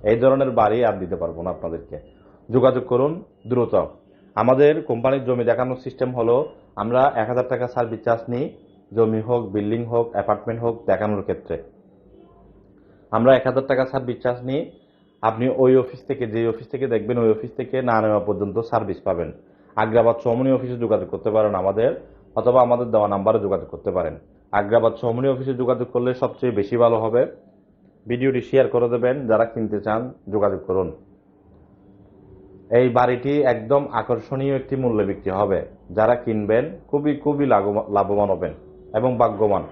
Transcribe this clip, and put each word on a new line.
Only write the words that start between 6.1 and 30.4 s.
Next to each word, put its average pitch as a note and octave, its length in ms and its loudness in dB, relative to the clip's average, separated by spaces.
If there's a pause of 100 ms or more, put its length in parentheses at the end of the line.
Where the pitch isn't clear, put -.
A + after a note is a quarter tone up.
হলো, A#2 220 2 (400)
আমরা A#2 240 0 (140)
এক A2 140 0
হাজার B2 200 0
টাকা B2 200 -2
সার্ভিস A2+ 360 -4
চার্জ A2+ 240 0
নিই, B2 160 -4 (480)
জমি A2 280 2
হোক, A#2+ 220 -2 (100)
বিল্ডিং G#2+ 320 -2
হোক, A#2 280 0
অ্যাপার্টমেন্ট A2+ 500 -2
হোক, A#2 120 -2 (120)
দেখানোর G#2 360 0
ক্ষেত্রে। E2+ 340 -6 (1600)
আমরা A#2 220 4
এক B2 120 2
হাজার C3 200 0
টাকা C3 200 0
সার্ভিস B2 360 -6
চার্জ B2 220 -2
নিই। C3+ 180 -4 (600)
আপনি A2 240 0 (100)
ওই C3 200 6
অফিস B2+ 300 0
থেকে, C3 200 -6
যেই A2+ 200 -2
অফিস A2+ 220 -4
থেকে C3 180 -6
দেখবেন, A#2 320 -2
ওই A2+ 120 4
অফিস A#2+ 260 -2
থেকে B2+ 260 -6
না A#2 180 2
নেওয়া G#2+ 200 2
পর্যন্ত G2 380 -4
সার্ভিস A2 460 -4
পাবেন। E2+ 240 -2 (480)
আগ্রাবাদ A2+ 460 2
চৌমনি B2 300 0
অফিসে B2 240 -2
যোগাযোগ G#2 340 0
করতে G2 200 -4
পারেন G#2+ 240 2
আমাদের, G2 360 0 (460)
অথবা B2 260 4
আমাদের A#2+ 280 2
দেওয়া G#2 180 2
নাম্বারে G2+ 320 2
যোগাযোগ F#2+ 280 -2
করতে - 220 -6
পারেন। E2 260 -4 (360)
আগ্রাবাদ A2 420 2
চৌমনি B2 340 -2
অফিসে C3 260 -2
যোগাযোগ B2 380 -2
করলে B2 220 0
সবচেয়ে B2 380 -4
বেশি G2+ 240 -2
ভালো A#2 220 4
হবে। A2 240 0 (840)
ভিডিওটি B2 340 0
শেয়ার B2+ 280 2
করে A#2+ 200 2
দেবেন। B2 280 0 (100)
যারা A2 180 4
কিনতে G#2+ 360 -4
চান, A2 200 -2 (280)
যোগাযোগ G2 380 0